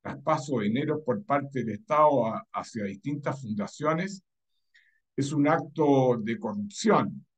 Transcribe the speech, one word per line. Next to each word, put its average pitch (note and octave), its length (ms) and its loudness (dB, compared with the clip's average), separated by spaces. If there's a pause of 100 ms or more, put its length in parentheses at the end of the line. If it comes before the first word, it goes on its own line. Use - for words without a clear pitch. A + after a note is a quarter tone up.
traspaso C#3 580 -2
de G#2 60 0
dinero D3 400 0
por A2 180 -2
parte C#3 400 -2
del A2 140 -4
Estado D3 500 4
a, G#2+ 260 -6
hacia G2+ 320 -6
distintas C#3 580 -6
fundaciones D3+ 800 -4 (920)
es C#3 180 -2
un C#3+ 140 2
acto C#3+ 680 4
de A2+ 220 -4
corrupción. F3+ 880 0 (120)